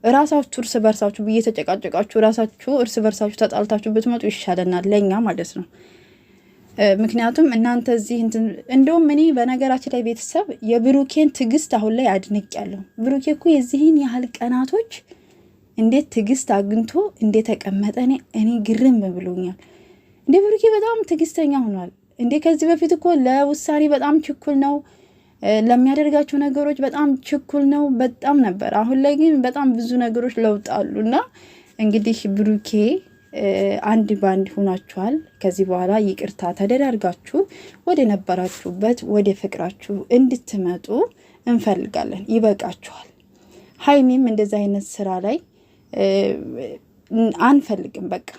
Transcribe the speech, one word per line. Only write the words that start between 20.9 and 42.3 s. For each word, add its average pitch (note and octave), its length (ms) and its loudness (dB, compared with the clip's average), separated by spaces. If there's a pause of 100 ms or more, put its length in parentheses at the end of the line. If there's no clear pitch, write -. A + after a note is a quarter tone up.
ትዕግስተኛ D#4+ 560 -2
ሆኗል። F#3+ 300 -4 (300)
እንዴ A#3+ 180 0
ከዚህ D#4 300 2
በፊት E4 260 2
እኮ D#4+ 120 -4 (140)
ለውሳኔ C#4+ 680 0
በጣም C#4+ 340 2
ችኩል D4 360 -6
ነው፣ C#4 180 0 (680)
እ፣ G3+ 200 0
ለሚያደርጋቸው C#4 760 2
ነገሮች C#4+ 420 -2
በጣም C#4+ 280 -2 (160)
ችኩል C#4+ 420 -2
ነው፣ C#4+ 180 2 (140)
በጣም B3+ 420 0
ነበር። G3+ 360 0
አሁን A#3 240 2
ላይ C#4+ 160 2
ግን D#4 260 4
በጣም C4 300 0
ብዙ A#3 260 -2
ነገሮች A#3+ 400 -2
ለውጥ G#3+ 340 0
አሉ። - 280 -2
እና A3 160 0 (640)
እንግዲህ A3 400 0 (120)
ብሩኬ፣ G#3 380 0 (640)
እ፣ - 120 -4 (380)
አንድ G#3+ 320 2
ባንድ F#3+ 340 0
ሆናችኋል። G3 640 -4 (220)
ከዚህ F#3+ 280 -2
በኋላ F3+ 340 -2
ይቅርታ F#3+ 540 -4
ተደራርጋችሁ A#3 840 -2 (460)
ወደ E4+ 220 2
ነበራችሁበት F#3 1000 -2
ወደ G#3 280 2
ፍቅራችሁ G3 600 -8 (180)
እንድትመጡ A#3+ 720 0 (600)
እንፈልጋለን። G#3 840 -2
ይበቃችኋል። G#3+ 800 -2 (720)